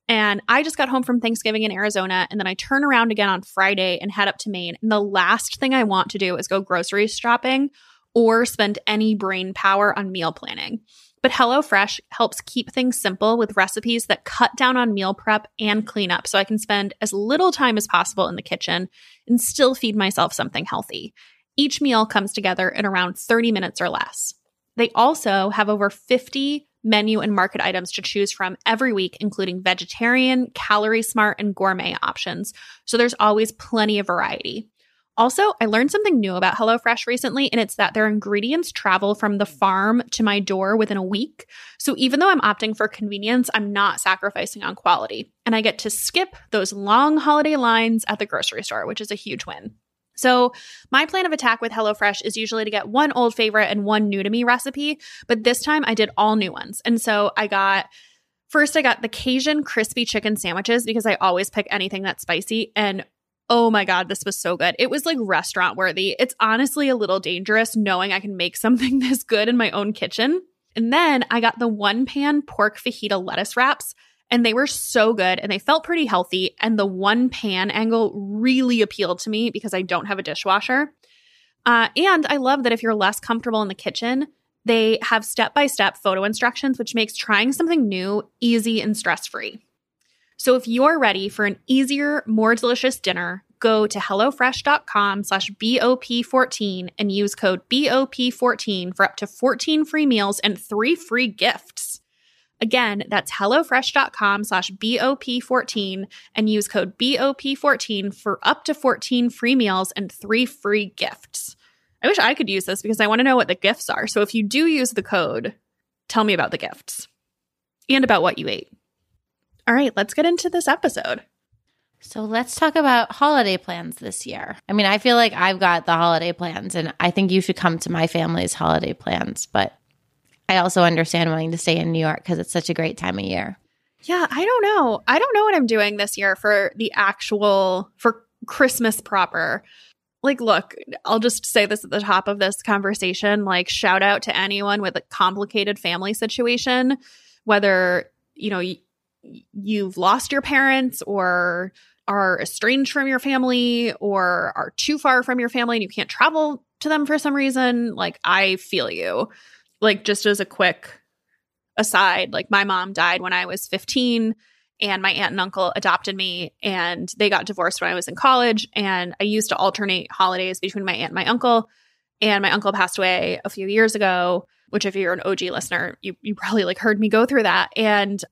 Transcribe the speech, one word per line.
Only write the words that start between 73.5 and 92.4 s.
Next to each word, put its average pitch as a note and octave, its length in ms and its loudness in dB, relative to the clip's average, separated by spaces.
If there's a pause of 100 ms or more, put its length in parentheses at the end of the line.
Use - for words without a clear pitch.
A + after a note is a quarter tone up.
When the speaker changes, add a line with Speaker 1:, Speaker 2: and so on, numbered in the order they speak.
Speaker 1:
wraps, C4 380 0 (380)
and A#3+ 120 4
they A3+ 80 4
were B3+ 140 2
so A3+ 480 2
good F#3 240 0
and G#3 140 -6
they F#3+ 80 -2
felt D#4+ 240 2
pretty E4 220 0
healthy. F#3+ 540 -2
And A3+ 160 2
the G3+ 100 2
one G3+ 420 2
pan G3+ 420 -2
angle A3+ 460 0
really A#3 640 0
appealed F#3 380 -2
to A3 100 -8
me A3 200 0
because - 220 -8
I F#3 100 -2
don't F3+ 240 -4
have G3+ 120 -4
a F#3+ 60 -8
dishwasher. G#3 680 -2 (720)
Uh, A#3 320 4
and E4 300 4
I D4 120 -2
love C4+ 260 2
that A#3 80 2
if A#3 100 -2
you're A3+ 140 0
less G3+ 240 0
comfortable A3+ 420 -2
in G3+ 60 -4
the F#3+ 80 -8
kitchen, C4 500 -4 (380)
they A3+ 380 4
have A3 220 0
step-by-step - 760 0
photo F#3+ 260 0
instructions, B3 560 -2
which A#3 160 -6
makes A3 180 -2
trying A3 380 2
something D#4+ 360 2
new F#3+ 400 -2 (120)
easy A3+ 400 2
and G#3+ 160 -2
stress-free. - 640 -6 (800)
So B3+ 160 4
if B3+ 140 -2
you're C4+ 300 4
ready G3+ 320 2
for G#3 160 -2
an G3+ 200 -2
easier, C#4 600 0
more A3 280 2